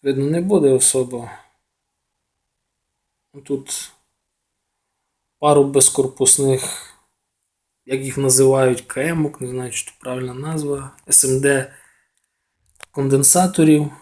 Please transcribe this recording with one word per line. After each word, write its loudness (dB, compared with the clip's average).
Видно, -2
не 0
буде 2
особо. 0
Тут -10
пару 6
безкорпусних, 0
як -4
їх -8
називають, 2
К -10
М-ок, -4
не -10
знаю, -10
чи -10
то -20
правильна -10
назва, -8
С 2
М 0
Д 0
конденсаторів. 2